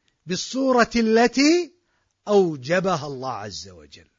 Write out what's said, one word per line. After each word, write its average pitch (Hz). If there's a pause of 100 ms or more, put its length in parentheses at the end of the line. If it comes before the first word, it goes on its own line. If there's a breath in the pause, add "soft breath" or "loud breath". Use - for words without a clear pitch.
(240)
بالصورة 247
التي 247 (520)
أوجبها 170
الله 131
عز 98
وجل. 80